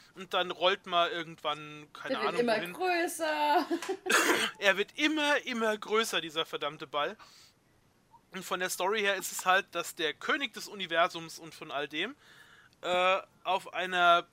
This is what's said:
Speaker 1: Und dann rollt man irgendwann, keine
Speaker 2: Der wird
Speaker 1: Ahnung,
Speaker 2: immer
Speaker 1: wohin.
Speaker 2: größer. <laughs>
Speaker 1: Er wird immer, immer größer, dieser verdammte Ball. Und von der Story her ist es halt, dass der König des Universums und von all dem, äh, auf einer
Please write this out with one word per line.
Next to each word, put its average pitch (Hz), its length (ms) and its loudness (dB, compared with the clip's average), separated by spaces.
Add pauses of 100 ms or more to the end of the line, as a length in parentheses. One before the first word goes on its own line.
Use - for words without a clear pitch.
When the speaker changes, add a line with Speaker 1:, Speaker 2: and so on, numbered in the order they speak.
(160)
Speaker 1:
Und 185 160 -14
dann 180 200 0
rollt 185 340 0
man 170 240 2
irgendwann, 151 800 -8
keine - 220 -6
Speaker 2:
Der 254 80 -4
wird - 60 0
Speaker 1:
Ahnung, 247 140 -2
Speaker 2:
immer 233 140 2
Speaker 1:
wohin. 180 160 -4
Speaker 2:
größer. 320 920 0 (460)
<laughs> - 480 2
Speaker 1:
Er 196 160 4
wird 202 200 -4
immer, 294 480 2
immer 226 320 0
größer, 214 440 0
dieser 160 260 -4
verdammte 151 400 -6
Ball. 151 300 -4 (1120)
Und 180 140 -10
von 180 160 -4
der 185 100 -2
Story 202 300 0
her 202 160 2
ist - 160 -6
es - 140 -6
halt, 185 280 6
dass 170 220 -6
der 151 180 0
König 277 400 -2
des 202 140 -10
Universums 170 720 0
und 160 140 -14
von 160 160 -14
all 139 180 -4
dem, 185 260 -4 (680)
äh, 180 380 2 (240)
auf 185 300 -4
einer 175 580 6